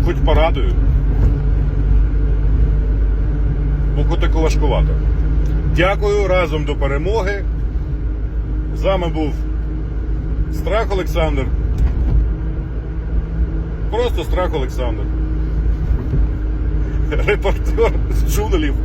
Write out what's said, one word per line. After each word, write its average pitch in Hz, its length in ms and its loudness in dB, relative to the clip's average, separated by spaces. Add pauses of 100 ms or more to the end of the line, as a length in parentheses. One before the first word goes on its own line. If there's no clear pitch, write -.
Хоч 165 100 0 (100)
порадою. 156 480 4 (3250)
Бо 147 80 2
котику 160 380 2
важкувато. - 460 2 (880)
Дякую, 202 520 2
разом 156 380 0
до 143 100 -2
перемоги. 185 680 -2 (1300)
З - 80 -2
вами 185 240 0
був 151 260 -2 (1200)
Страх 170 380 -2
Олександр. 156 540 0 (2500)
Просто 214 320 0
Страх 175 320 0
Олександр. 120 480 -2 (2250)
Репортер - 640 0 (200)
з - 240 0
джунглів. 151 380 0 (120)